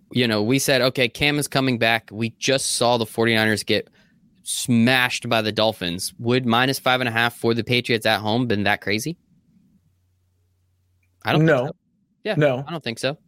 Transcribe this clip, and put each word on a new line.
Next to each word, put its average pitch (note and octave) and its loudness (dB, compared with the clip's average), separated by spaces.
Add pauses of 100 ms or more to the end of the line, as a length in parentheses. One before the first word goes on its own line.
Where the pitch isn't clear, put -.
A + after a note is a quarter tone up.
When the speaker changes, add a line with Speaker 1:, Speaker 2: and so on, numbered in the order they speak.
(140)
Speaker 1:
you A#2+ 2
know, G#2+ 0
we B2 0
said, C3 0
"Okay, B2+ 2
Cam D3 0
is C#3+ -2
coming C3 0
back." A2+ 0
We A2+ -6
just C3+ 0
saw A#2+ 2
the A2+ -2
forty-niners A2 0
get - -2 (540)
smashed A#2+ 0
by A2+ 2
the G#2+ -2
Dolphins. G#2+ -2
Would B2 0
minus B2 2
five B2+ 0
and B2 -2
a A#2 -2
half A#2 0
for A#2 0
the A#2 -2
Patriots A#2+ -2
at G#2+ 2
home A2 0
been G#2 -2
that G2+ 0
crazy? A2 -4 (2000)
I - 0
don't D3+ 4
Speaker 2:
No. D3+ 4
Speaker 1:
think B2 0
so. - -12 (480)
Yeah, G#3 -4
Speaker 2:
No. C#3 2
Speaker 1:
I D#3 -10
don't E3+ -8
think A#2 -6
so. C#3 -4 (100)